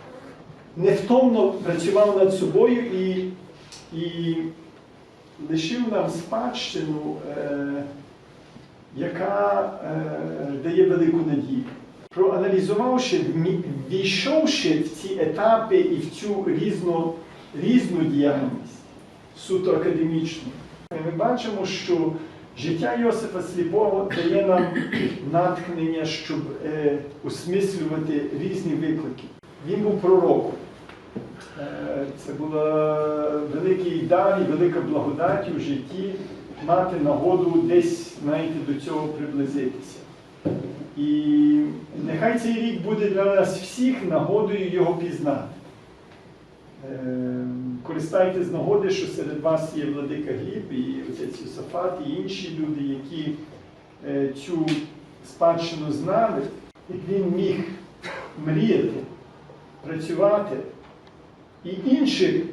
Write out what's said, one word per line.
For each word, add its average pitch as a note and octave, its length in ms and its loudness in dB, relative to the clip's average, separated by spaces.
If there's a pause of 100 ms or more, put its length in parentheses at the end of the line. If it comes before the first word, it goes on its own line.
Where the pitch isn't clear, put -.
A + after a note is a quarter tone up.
(760)
невтомно A3 720 6
працював F#3+ 680 2
над F#3+ 160 6
собою A3 520 4
і, F#3 380 -2 (720)
і E3+ 380 -2 (1120)
лишив G#3 420 -2
нам E3+ 180 0
спадщину, D#3+ 1040 -4 (220)
е, C#3+ 460 -4 (1120)
яка, G3 720 0 (140)
е, D#3 680 -4 (120)
дає F#3 240 6
велику E3 280 4
надію. C#3 480 0 (440)
Проаналізувавши, F#3+ 1080 2
вмі-, E3+ 420 2 (300)
ввійшовши F#3+ 880 2
в - 100 0
ці F#3+ 320 -6
етапи G3 560 4
і - 200 4
в - 140 -4
цю G3+ 360 -4
різно-, E3 640 0 (500)
різну F3+ 420 4
діяльність, C#3 760 0 (580)
суто F3+ 360 0
академічну, D#3+ 760 0 (560)
ми E3+ 120 -4
бачимо, G#3 500 0
що E3 460 0 (460)
життя D#3+ 420 -2
Йосифа F#3 420 0
Сліпого G3 760 2
дає E3+ 300 2
нам F#3 200 6 (320)
<coughs> - 340 -2
натхнення, E3 720 0
щоб, D#3 340 -6 (280)
е, D3 320 0 (260)
осмислювати D#3 960 -2 (180)
різні F#3 340 -2
виклики. C#3 500 -2 (440)
Він G#3 120 0
був G#3 200 2
пророком. F3 520 6 (1080)
Е, D3 460 -6 (200)
це C#3 60 -8
була D3+ 1000 0 (240)
великий F3 460 0
дар F#3+ 400 4
і - 120 0
велика E3 280 2
благодать D#3 760 0
у - 40 -4
житті F#3 520 -4 (540)
мати F3+ 340 2
нагоду E3+ 600 4
десь, - 600 2
знаєте, D#3+ 320 -2 (140)
до C3+ 120 -2
цього D#3 280 -4
приблизитися. C#3 920 -4 (960)
І D4 640 4 (460)
нехай A#3 320 2
цей A3+ 160 0
рік A3+ 280 -2
буде G3+ 280 0
для F#3+ 140 2
нас F#3+ 360 4
всіх B3 440 0
нагодою F#3+ 680 2
його E3+ 240 2
пізнати. D3 540 -2 (1400)
Е, B2+ 540 -4 (360)
користайтесь F#3 640 0
з - 60 -4
нагоди, F#3+ 380 2
що E3+ 160 0
серед D3+ 340 -6
вас D#3 360 0
є D3 80 -4
владика C#3 480 -4
Гліб, G3+ 400 -6
і - 300 -4 (100)
отець - 300 -8
Йосафат, - 640 -6
і D3 60 -4
інші E3 480 -8
люди, D3+ 240 -4
які, D3 480 -6 (760)
е, C#3 200 0 (180)
цю E3 200 0 (600)
спадщину E3 640 0
знали, G#3+ 500 0 (460)
як F3+ 100 -8 (120)
він F#3 260 0
міг - 280 0 (800)
мріяти, D#3 540 2 (840)
працювати F3+ 680 0 (1080)
і F3 60 -8 (160)
інших F3+ 560 4 (100)